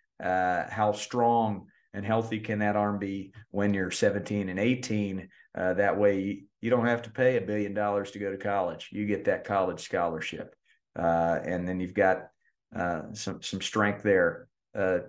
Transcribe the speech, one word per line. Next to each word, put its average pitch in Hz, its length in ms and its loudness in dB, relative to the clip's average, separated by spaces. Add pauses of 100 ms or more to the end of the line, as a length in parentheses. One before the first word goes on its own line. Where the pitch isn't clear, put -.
(220)
uh, 90 480 0
how 107 220 2
strong 117 720 0 (260)
and 101 120 -8
healthy 113 360 0
can 110 200 -4
that 104 160 2
arm 104 220 2
be 98 360 -8 (160)
when 101 240 2
you're 92 160 -2
seventeen 101 580 0
and 92 100 -4
eighteen? 104 680 -2 (280)
Uh, 92 180 0
that 98 240 2
way 101 220 4
you, 98 220 -4 (180)
you 113 80 -4
don't 117 180 4
have 120 160 2
to 117 80 -14
pay 127 260 2
a 117 40 0
billion 104 320 -2
dollars 101 380 -2
to - 80 -10
go 101 120 -4
to 98 60 -4
college. 98 560 -2
You 104 140 -2
get 101 180 0
that 95 200 2
college 92 360 0
scholarship, - 720 -4 (440)
uh, 85 460 2
and 87 220 -2
then 90 140 -2
you've 92 140 -6
got, 95 340 2 (460)
uh, 87 280 -2 (100)
some, - 280 -8
some - 220 -8
strength 104 400 0
there, 90 460 4 (280)
uh, 92 220 2 (100)